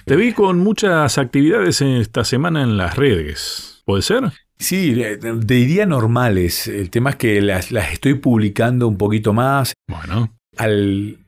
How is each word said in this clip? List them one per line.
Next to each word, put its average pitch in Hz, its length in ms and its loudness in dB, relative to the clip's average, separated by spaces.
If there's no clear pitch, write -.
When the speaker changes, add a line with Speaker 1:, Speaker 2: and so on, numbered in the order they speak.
Speaker 1:
Te 135 100 0
vi 226 180 2
con 185 280 2
muchas 180 580 0
actividades 147 640 2
esta 127 420 0
semana 151 400 -2
en 113 140 0
las 90 180 -2
redes. 87 920 -4
¿Puede 98 180 0
ser? 226 280 0
Speaker 2:
Sí, 175 460 0
eh, 107 140 -6
te 113 380 -2
diría 147 300 4
normales. 113 840 0
El 101 220 -6
tema 123 200 0
es - 60 -4
que 104 260 2
las, 95 300 -2
las 87 200 -2
estoy 135 220 0
publicando 117 720 2
un 104 120 0
poquito 104 340 0
más. 131 420 0
Speaker 1:
Bueno. 85 440 -4
Speaker 2:
Al 101 720 0